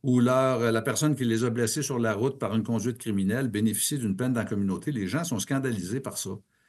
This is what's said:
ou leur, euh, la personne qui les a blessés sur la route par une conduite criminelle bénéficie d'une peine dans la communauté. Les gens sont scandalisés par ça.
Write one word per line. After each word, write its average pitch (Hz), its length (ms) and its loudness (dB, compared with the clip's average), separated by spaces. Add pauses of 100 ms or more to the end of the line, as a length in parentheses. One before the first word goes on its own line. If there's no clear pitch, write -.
ou 127 160 4
leur, 127 400 4
euh, 117 100 2
la 113 120 2
personne 139 340 2
qui 127 80 -2
les 113 180 2
a 123 80 2
blessés 117 320 0
sur 131 160 -2
la 113 160 2
route 135 240 -2
par 104 160 -2
une 113 80 2
conduite 113 360 -2
criminelle 107 500 0
bénéficie 110 500 0
d'une 110 160 0
peine 127 200 0
dans 117 80 0
la 101 40 -6
communauté. 98 460 -2
Les 101 160 -2
gens 147 160 -2
sont 110 160 -4
scandalisés 120 580 -4
par 107 180 -8
ça. - 140 -6 (380)